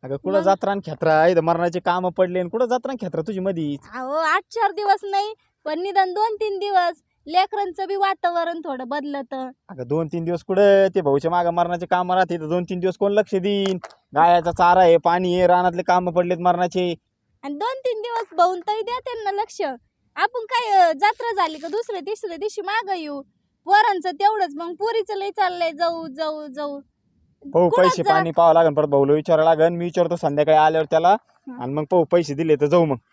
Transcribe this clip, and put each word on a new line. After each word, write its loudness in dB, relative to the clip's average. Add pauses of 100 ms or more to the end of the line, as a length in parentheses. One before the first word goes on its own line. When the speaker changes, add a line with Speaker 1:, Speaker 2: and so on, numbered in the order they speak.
Speaker 1:
अगं, -8
कुठं -2
Speaker 2:
मग? 2
Speaker 1:
जत्रा 2
आणि -4
खेत्रा, 2
इथं 4
मरणाचे 0
कामं -2
पडले -2
आणि -4
कुठं -2
जत्रा -4
आणि -10
खेत्रा -6
तुझी -6
मधीच? -4 (140)
Speaker 2:
अहो, -8
आठ -2
चार -2
दिवस 0
नाही, -4 (320)
पण -6
निदान -2
दोन -2
तीन -6
दिवस -2 (260)
लेकरांचं -2
बी -6
वातावरण -2
थोडं -10
बदलतं. -8 (180)
Speaker 1:
अगं, -12
दोन -2
तीन -6
दिवस -4
कुठं, 6
ते 0
भाऊच्या 2
मागं 0
मरणाचे -2
कामं 0
राहते, 0
तर -8
दोन -2
तीन -8
दिवस -2
कोण 0
लक्ष 0
देईन? -2 (380)
गायाचा 4
चारा 4
आहे, 8
पाणी 0
आहे, 4
रानातले 2
कामं 0
पडलेत 0
मरणाचे. 0 (480)
Speaker 2:
आणि -8
दोन -6
तीन -4
दिवस -8
भाऊन 2
तरी -4
द्या -6
त्यांना -8
लक्ष. -6 (540)
आपण -4
काय, -4
अ, 4
जत्रा -2
झाली -4
का -12
दुसऱ्या -6
तिसऱ्या -10
दिवशी -8
मागं -4
येऊ, -10 (440)
पोरांचं 2
तेवढंच, 0
मग -8
पोरीचं -4
लय -6
चाललंय -2
जाऊ, -4
जाऊ, -8
जाऊ. -10 (640)
Speaker 1:
पाहू, 2
Speaker 2:
कुठं 4
Speaker 1:
पैसे 2
Speaker 2:
जा- 2
Speaker 1:
पाणी 0
पाहावं 6
लागेल, 6
परत 2
भाऊला 4
विचारावं 2
लागेल. 4
मी -4
विचारतो 0
संध्याकाळी 2
आल्यावर 4
त्याला, 4
Speaker 2:
हा. -4
Speaker 1:
आणि -6
मग -4
पाहू, 2
पैसे 0
दिले 2
तर 0
जाऊ 4
मग. -2 (180)